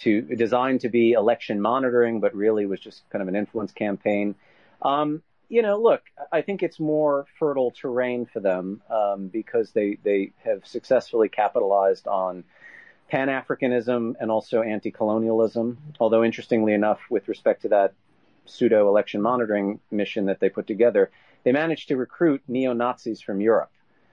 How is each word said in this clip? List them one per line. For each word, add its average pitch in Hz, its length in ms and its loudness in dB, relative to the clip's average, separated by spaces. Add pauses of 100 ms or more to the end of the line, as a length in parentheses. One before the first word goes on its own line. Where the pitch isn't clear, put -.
to, 110 220 2
designed 123 600 0
to 127 60 -2
be 117 240 2
election 113 480 0
monitoring, 120 600 0
but 101 140 0
really 104 320 0
was 98 120 -6
just - 320 -20
kind 104 100 -6
of 95 60 -6
an 92 80 -4
influence 107 380 -6
campaign. 101 640 -4 (440)
Um, 151 420 -2 (260)
you 226 140 2
know, 208 180 0
look, 220 220 4 (280)
I 156 120 0
think 196 200 -6
it's - 160 -4
more 151 480 0 (120)
fertile 135 340 0
terrain 123 540 -4
for - 120 -10
them, 95 500 -2
um, 101 380 -2
because 110 460 -4
they, 104 320 0
they 101 280 0 (120)
have 110 220 -4
successfully 117 600 0
capitalized 98 800 0
on 92 380 -4 (640)
Pan-Africanism 123 1080 -2
and 110 120 -4
also 110 320 0
anti-colonialism. 113 1160 -2 (220)
Although, 113 240 4
interestingly 113 480 0
enough, 104 280 2 (100)
with 110 180 -2
respect 110 340 -2
to 110 60 -4
that 98 240 2 (540)
pseudo-election 104 760 2
monitoring 107 600 0 (100)
mission 101 360 -4
that 98 140 -2
they 95 80 2
put 117 180 -8
together, 107 440 2 (340)
they 127 80 2
managed 151 360 -2
to 143 80 -2
recruit 139 520 0
neo-Nazis 123 720 -4
from 98 200 -6
Europe. 107 320 2 (400)